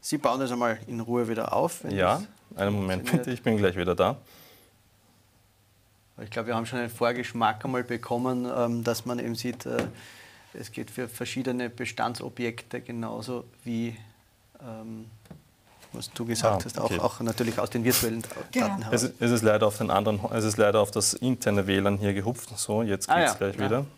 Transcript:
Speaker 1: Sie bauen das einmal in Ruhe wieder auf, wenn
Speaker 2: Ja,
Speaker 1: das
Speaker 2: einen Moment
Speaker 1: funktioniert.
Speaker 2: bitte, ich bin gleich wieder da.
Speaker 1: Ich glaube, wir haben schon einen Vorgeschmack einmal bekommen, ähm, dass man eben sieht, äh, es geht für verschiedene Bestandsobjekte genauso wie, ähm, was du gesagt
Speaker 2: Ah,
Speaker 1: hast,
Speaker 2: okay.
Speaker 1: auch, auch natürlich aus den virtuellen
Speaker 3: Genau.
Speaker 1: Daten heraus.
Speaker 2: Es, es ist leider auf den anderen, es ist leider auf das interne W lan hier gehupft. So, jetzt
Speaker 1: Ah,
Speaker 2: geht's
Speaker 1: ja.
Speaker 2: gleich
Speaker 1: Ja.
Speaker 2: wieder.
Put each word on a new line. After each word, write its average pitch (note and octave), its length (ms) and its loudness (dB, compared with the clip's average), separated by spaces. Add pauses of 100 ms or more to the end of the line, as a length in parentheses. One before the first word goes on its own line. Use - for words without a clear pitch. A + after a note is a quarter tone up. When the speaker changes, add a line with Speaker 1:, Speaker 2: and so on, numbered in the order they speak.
Speaker 1:
Sie - 160 -4
bauen C3 240 2
das C3 100 -2
einmal A#2+ 360 2
in A#2 140 -6
Ruhe A#2 280 0
wieder A2+ 240 -2
auf, D3 320 0
wenn - 60 -6
Speaker 2:
Ja, G2 320 4 (280)
Speaker 1:
das - 100 -6
Speaker 2:
einen G2+ 140 2
Moment F#2 260 0
Speaker 1:
funktioniert. - 260 2
Speaker 2:
bitte, B2+ 80 -2
ich A#2+ 80 -10
bin A2 160 4
gleich F#2 180 4
wieder F2+ 180 2
da. F#2+ 220 4 (2000)
Speaker 1:
Ich G#2 80 -14
glaube, A2+ 180 -6
wir A#2+ 80 0
haben A2+ 80 0
schon A#2+ 140 -6
einen A#2+ 100 -2
Vorgeschmack A#2 720 0
einmal B2+ 220 -2
bekommen, B2 720 -2
ähm, A#2 280 0
dass A#2 200 0
man B2 140 -4
eben A#2 160 -4
sieht, A#2+ 320 -6
äh, A#2+ 200 0 (680)
es - 180 -14
geht A#2 180 -8
für A#2+ 200 -6
verschiedene B2 580 -4
Bestandsobjekte A#2 1120 -4
genauso A#2 640 -8 (200)
wie, A#2 300 -4 (680)
ähm, A2 480 -14 (840)
was A#2+ 180 -10
du - 140 -6
gesagt A2+ 380 2
Speaker 2:
Ah, - 20 -4
Speaker 1:
hast, A2+ 160 -8
Speaker 2:
okay. G#2+ 180 0
Speaker 1:
auch, - 180 0
auch - 40 -10
natürlich A2+ 380 -2
aus G#2+ 100 -2
den A#2 160 -2
virtuellen A2+ 400 2 (260)
Speaker 3:
Genau. B3 160 2
Speaker 1:
Daten G3 180 -2
heraus. A2+ 180 2
Speaker 2:
Es, B2+ 180 -2
es A#2+ 100 4
ist A#2+ 120 4
leider G#2+ 240 6
auf G#2 100 2
den A2 140 -2
anderen, G#2 300 2 (120)
es A2+ 120 0
ist G#2+ 120 0
leider G#2+ 240 6
auf G2+ 100 4
das - 220 2
interne A2+ 540 2
W G2 140 4
lan G2+ 180 2
hier G2+ 160 2
gehupft. G#2 440 -4
So, G#2+ 240 0
jetzt G2 280 -2
Speaker 1:
Ah, D#3+ 80 6
Speaker 2:
geht's D3 140 4
Speaker 1:
ja. F#2 40 -2
Speaker 2:
gleich G2 200 0
Speaker 1:
Ja. G#2 100 -2
Speaker 2:
wieder. B2 200 2 (120)